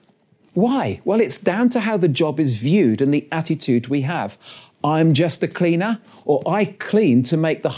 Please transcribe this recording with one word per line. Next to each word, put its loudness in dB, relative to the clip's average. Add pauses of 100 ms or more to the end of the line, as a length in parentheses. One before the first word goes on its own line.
(540)
Why? 0
Well, 2
it's -2
down 0
to -2
how -2
the 2
job 0
is 0
viewed 2
and 2
the -2
attitude -2
we -2
have. -6 (460)
"I'm 2
just 0
a -4
cleaner," 0 (260)
or 2
"I 0
clean 2
to -2
make -2
the -2